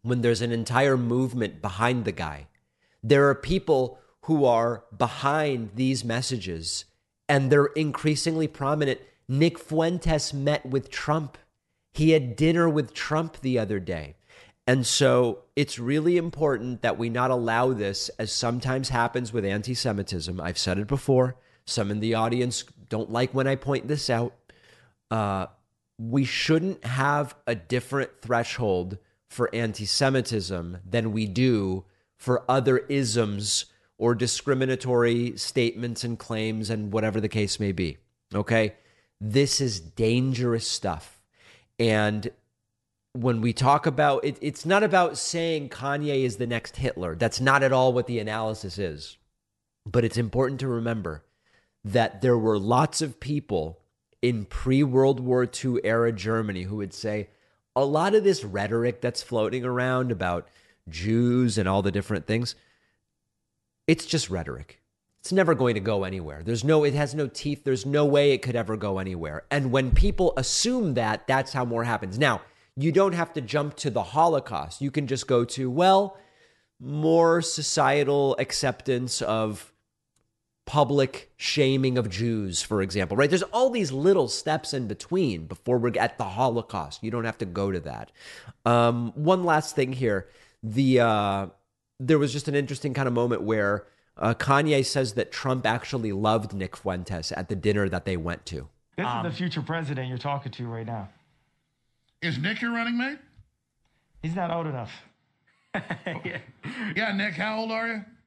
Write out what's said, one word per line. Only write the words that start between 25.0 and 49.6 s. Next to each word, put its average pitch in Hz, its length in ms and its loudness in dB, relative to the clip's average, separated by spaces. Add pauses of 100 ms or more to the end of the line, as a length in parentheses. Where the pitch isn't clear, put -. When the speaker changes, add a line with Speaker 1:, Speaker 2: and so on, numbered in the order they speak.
Speaker 1:
Uh, 101 360 -2 (520)
we 117 260 0
shouldn't 165 600 0
have 135 520 0 (100)
a 117 80 0
different 123 560 -4 (120)
threshold 104 720 0 (320)
for - 260 -2
anti-Semitism 104 1200 -2 (100)
than 113 240 -2
we 110 140 -2
do 98 580 0 (320)
for 123 340 0
other 131 280 4 (100)
isms 110 800 0 (320)
or 120 160 4
discriminatory 123 1200 0
statements 117 680 -2
and 117 140 -4
claims 110 520 -4
and 107 200 -2
whatever 110 300 0
the 104 80 -2
case 104 320 -2
may 104 100 2
be, 85 280 -2 (360)
okay? 107 400 2 (460)
This 127 400 2
is 117 180 0
dangerous 117 880 0
stuff. - 540 -6 (580)
And 107 520 2 (840)
when 120 280 0
we 117 120 2
talk 139 340 4
about 147 380 2
it, 143 160 -2
it's - 260 -6
not 196 160 4
about 175 340 4
saying 165 520 -4
Kanye 139 560 -2
is 110 140 -2
the 123 100 -2
next 117 300 -6
Hitler. 90 360 -4
That's 113 260 0
not 135 220 4
at 131 100 4
all 131 200 4
what 120 160 0
the 120 100 -2
analysis 107 600 -6
is. 80 380 -6 (680)